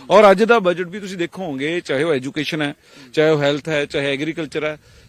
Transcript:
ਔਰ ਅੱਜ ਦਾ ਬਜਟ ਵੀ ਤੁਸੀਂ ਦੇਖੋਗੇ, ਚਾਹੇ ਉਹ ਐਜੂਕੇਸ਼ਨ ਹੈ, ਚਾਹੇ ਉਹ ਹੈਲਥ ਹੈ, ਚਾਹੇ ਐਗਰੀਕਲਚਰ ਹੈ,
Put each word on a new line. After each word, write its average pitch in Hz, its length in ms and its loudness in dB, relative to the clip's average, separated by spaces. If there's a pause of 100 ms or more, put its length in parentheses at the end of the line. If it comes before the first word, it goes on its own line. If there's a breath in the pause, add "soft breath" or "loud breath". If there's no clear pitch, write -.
ਔਰ 196 220 8
ਅੱਜ 196 120 4
ਦਾ 226 160 6
ਬਜਟ 180 280 0
ਵੀ 196 120 -12
ਤੁਸੀਂ 190 180 -12
ਦੇਖੋਗੇ, 165 640 -6
ਚਾਹੇ 143 220 -2
ਉਹ 165 100 0
ਐਜੂਕੇਸ਼ਨ 139 480 -4
ਹੈ, 143 120 -4 (400 loud breath)
ਚਾਹੇ 156 160 2
ਉਹ 151 120 2
ਹੈਲਥ 143 280 0
ਹੈ, 147 160 -2
ਚਾਹੇ 143 280 -4
ਐਗਰੀਕਲਚਰ 151 500 -6
ਹੈ, 151 140 -6 (320 soft breath)